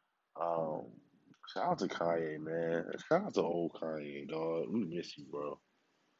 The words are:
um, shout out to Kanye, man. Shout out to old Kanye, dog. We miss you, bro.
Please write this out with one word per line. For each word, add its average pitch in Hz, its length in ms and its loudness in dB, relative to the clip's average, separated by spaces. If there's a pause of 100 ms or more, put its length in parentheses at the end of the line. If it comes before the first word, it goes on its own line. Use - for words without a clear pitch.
(400)
um, 82 460 0 (640)
shout 110 160 0
out 180 120 2
to 101 60 2
Kanye, 82 540 2
man. 82 460 2 (220)
Shout 190 180 4
out 165 80 -6
to 98 80 6
old 85 320 2
Kanye, 73 540 -4
dog. 80 420 0
We 107 140 2
miss 85 340 -4
you, 73 120 -12
bro. 71 280 -4 (600)